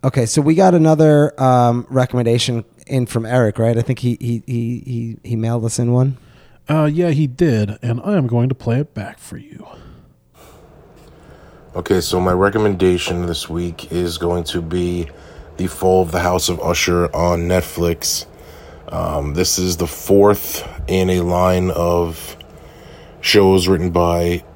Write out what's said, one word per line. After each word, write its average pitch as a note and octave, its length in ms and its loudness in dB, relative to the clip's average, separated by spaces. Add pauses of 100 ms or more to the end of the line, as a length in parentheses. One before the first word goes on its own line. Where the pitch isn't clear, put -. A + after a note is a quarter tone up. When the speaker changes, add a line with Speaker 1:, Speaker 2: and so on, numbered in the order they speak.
Speaker 1:
Okay, C3 240 0
so D3+ 140 0
we D3+ 140 4
got F#3 200 6
another, D#3 680 4
um, B2 480 2
recommendation A#2+ 760 0 (220)
in B2+ 180 -2
from A2+ 220 -6
Eric, A#2 320 2
right? A2+ 180 2
I A#2 60 0
think B2+ 160 -2
he, A#2+ 220 -2
he, A#2 260 -4
he, A#2+ 400 -4
he, A#2 380 -8
he A#2 120 -4
mailed A2+ 280 -2
us A2+ 140 -4
in A#2+ 140 2
one. B2+ 240 2 (520)
Speaker 2:
Uh, D#3 160 2
yeah, E3 260 0
he D3+ 160 2
did, A#2 560 0
and A#2 200 -2
I G#3 140 0
am C#3 100 2
going A#2+ 220 2
to C3 60 0
play A#2+ 240 -2
it D3+ 160 -6
back G2+ 240 -10
for - 180 -16
you. - 300 -18 (2000)
Speaker 3:
Okay, F#2 260 0
so F2+ 200 -2
my F#2 120 2
recommendation F#2 960 0
this E2+ 220 -6
week E2+ 420 -8
is E2+ 260 -4
going F2 280 -2
to E2+ 180 -6
be F2 460 -4 (480)
The F#2 100 -4
Fall F#2 360 2
of E2 100 -4
the F2 80 -2
House F2 280 0
of E2+ 120 -4
Usher F2 540 0
on E2+ 340 0
Netflix. - 800 -2 (640)
Um, D2 460 -6
this - 240 -2
is F2+ 180 -2
the E2+ 100 -4
fourth - 800 2 (220)
in F#2+ 220 0
a F2+ 100 2
line F2+ 520 0
of F2 640 -2 (840)
shows F#2+ 460 4
written F2+ 240 0
by F2 540 0 (100)